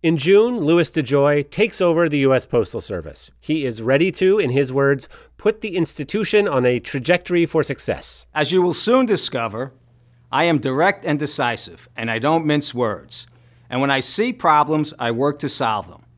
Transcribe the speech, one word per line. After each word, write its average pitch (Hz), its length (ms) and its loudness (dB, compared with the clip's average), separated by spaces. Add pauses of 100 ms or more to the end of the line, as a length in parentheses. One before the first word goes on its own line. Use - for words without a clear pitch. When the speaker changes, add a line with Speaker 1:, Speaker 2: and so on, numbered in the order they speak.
Speaker 1:
In 165 160 2
June, 208 420 4
Louis 165 320 2
DeJoy 143 580 2
takes - 300 -2
over 170 300 2
the 147 100 -2
U 135 140 4
S 123 120 0
Postal 113 360 -2
Service. 80 580 -10
He 151 260 -4
is 113 160 -6
ready 143 300 2
to, 190 260 2
in 165 120 0
his 127 240 0
words, 139 340 0 (300)
put 214 240 -2
the 190 160 -6
institution 196 680 0
on 135 200 0
a 123 160 2
trajectory 170 640 -2
for 156 180 -2
success. - 640 -8 (100)
Speaker 2:
As 151 160 0
you 180 100 4
will 180 120 2
soon 254 320 2
discover, 127 680 -4 (580)
I 147 140 0
am 170 140 2
direct 151 480 0
and 151 120 -2
decisive, 123 760 -6
and 117 160 -6
I 113 80 -2
don't 156 260 0
mince 147 280 0
words. 113 540 -6 (420)
And 123 100 -4
when 139 120 0
I 135 100 0
see 226 320 -2
problems, 151 640 2
I 117 120 -2
work 139 280 -2
to 151 80 -6
solve 110 400 -4
them. - 160 -20 (140)